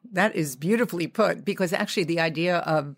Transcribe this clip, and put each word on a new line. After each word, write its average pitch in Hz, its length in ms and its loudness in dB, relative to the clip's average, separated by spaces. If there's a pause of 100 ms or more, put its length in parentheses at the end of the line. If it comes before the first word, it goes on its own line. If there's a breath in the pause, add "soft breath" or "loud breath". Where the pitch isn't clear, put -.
(120)
that 190 240 2
is 147 180 -2
beautifully 175 540 0
put, - 360 0
because 190 280 -2
actually 202 320 0
the 165 160 0
idea 165 380 2
of 147 400 0